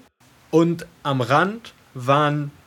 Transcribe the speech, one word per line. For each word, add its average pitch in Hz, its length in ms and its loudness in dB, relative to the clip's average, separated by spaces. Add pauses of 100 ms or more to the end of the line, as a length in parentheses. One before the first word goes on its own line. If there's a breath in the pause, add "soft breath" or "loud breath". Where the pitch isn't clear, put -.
(520)
und 170 340 2 (180)
am 135 180 -2
Rand 170 520 0 (200)
waren 147 580 -2 (140)